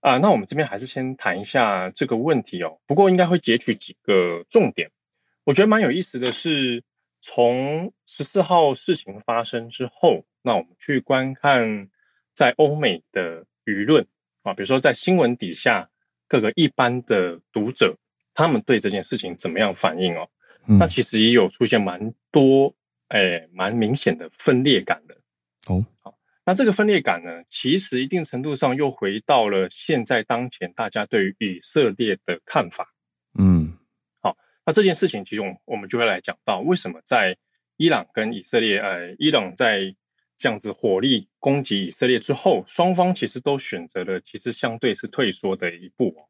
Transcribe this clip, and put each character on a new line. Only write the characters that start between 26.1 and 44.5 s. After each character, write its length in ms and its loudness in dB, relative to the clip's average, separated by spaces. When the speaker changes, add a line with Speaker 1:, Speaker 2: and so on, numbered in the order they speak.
Speaker 1:
那 80 2
这 100 2
个 80 4
分 140 0
裂 140 2
感 240 -4
呢， 240 -14
其 300 -2
实 240 -4
一 40 -4
定 180 -4
程 180 -10
度 120 -6
上 220 -2
又 140 0
回 300 -6
到 280 2
了 200 0
现 360 -4
在 180 -2
当 280 -4
前 220 -12
大 160 -6
家 160 -6
对 200 0
于 140 -6
以 220 -6
色 300 0
列 340 -2
的 220 -6
看 240 -2
法。 240 -14
Speaker 2:
嗯。 400 2
Speaker 1:
好， 140 -2
那 80 -2
这 100 4
件 120 4
事 140 0
情 180 -6
其 80 -14
实 80 -4
我 40 -4
们， 100 -10
我 100 -6
们 140 -10
就 80 -2
会 80 2
来 160 -2
讲 220 -10
到 160 -2
为 140 0
什 160 -6
么 140 -16
在 320 0
伊 140 2
朗 240 -2
跟 180 -4
以 80 -10
色 200 -2
列， 180 0
呃， 400 -6
伊 120 0
朗 240 0
在 400 0
这 100 -2
样 100 -4
子 140 -8
火 280 0
力 280 0
攻 260 0
击 200 -4
以 60 -10
色 160 -4
列 120 2
之 140 -4
后， 340 0
双 280 0
方 200 2
其 120 -6
实 140 -8
都 180 -2
选 280 -10
择 180 -8
了 160 -6
其 180 -18
实 140 -8